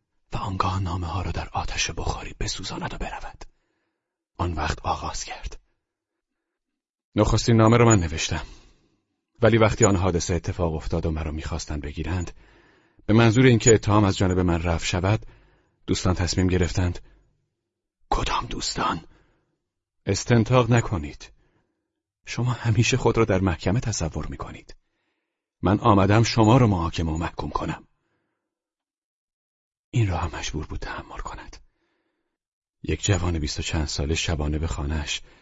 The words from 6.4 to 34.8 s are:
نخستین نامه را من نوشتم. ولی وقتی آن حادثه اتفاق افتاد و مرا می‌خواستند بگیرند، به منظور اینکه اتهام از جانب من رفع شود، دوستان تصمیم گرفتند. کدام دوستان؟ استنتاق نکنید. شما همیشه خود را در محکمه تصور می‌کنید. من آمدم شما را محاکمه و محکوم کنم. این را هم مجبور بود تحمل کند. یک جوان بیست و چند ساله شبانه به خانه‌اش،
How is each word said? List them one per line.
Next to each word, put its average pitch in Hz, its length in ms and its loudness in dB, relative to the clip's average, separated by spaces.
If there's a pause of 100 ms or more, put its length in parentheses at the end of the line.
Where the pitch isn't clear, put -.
نخستین 113 420 2
نامه 110 200 6
را 120 80 6
من 113 160 6
نوشتم. 80 460 -4 (960)
ولی 113 160 6
وقتی 110 260 4
آن 98 120 4
حادثه 92 380 0
اتفاق 82 400 -4
افتاد 80 320 -4
و 85 40 -2
مرا 78 200 -4
می‌خواستند 76 520 -8
بگیرند، 78 480 -6 (760)
به 107 80 2
منظور 117 300 6
اینکه 117 300 6
اتهام 104 300 4
از 98 120 2
جانب 92 220 2
من 87 240 2
رفع 85 220 -2
شود، 98 420 0 (600)
دوستان 92 280 0
تصمیم 92 320 0
گرفتند. 90 520 0 (1120)
کدام - 360 -2
دوستان؟ - 540 -4 (1040)
استنتاق 117 640 2
نکنید. 107 640 -2 (920)
شما 123 260 -2
همیشه 117 440 2
خود 117 220 2
را 113 60 4
در 101 160 2
محکمه 95 400 0
تصور 82 460 -6
می‌کنید. - 500 -14 (840)
من 95 180 2
آمدم 101 420 6
شما 113 340 4
را 123 100 6
محاکمه 82 460 0
و 78 40 -4
محکوم 78 340 -6
کنم. - 360 -6 (2000)
این 113 200 2
را 85 60 -2
هم 78 220 -6
مجبور - 280 -8
بود - 140 -12
تحمل - 380 -12
کند. - 380 -14 (1300)
یک - 220 -4
جوان 87 340 0
بیست 78 200 -4
و 80 40 -6
چند 78 240 -2
ساله 78 280 -4
شبانه 76 440 -2
به 80 80 -2
خانه‌اش، 73 560 -6 (200)